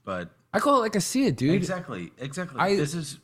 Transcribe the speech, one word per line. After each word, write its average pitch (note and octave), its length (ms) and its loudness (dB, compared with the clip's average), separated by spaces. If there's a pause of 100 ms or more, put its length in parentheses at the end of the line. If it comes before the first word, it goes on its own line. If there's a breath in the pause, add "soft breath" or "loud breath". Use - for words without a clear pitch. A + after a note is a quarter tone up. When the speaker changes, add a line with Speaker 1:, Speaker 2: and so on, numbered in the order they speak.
Speaker 1:
but F2+ 260 -6 (260)
Speaker 2:
I - 40 0
call C#4+ 180 4
it - 40 4
like A3 140 0
I G3 40 2
see C4 260 2
it, C#3+ 120 2
dude. D3 180 4
Speaker 1:
Exactly, F3 640 -4
exactly. C#3 400 -8
Speaker 2:
I, G3 160 2
Speaker 1:
This D3+ 180 0
is, D#3+ 300 -8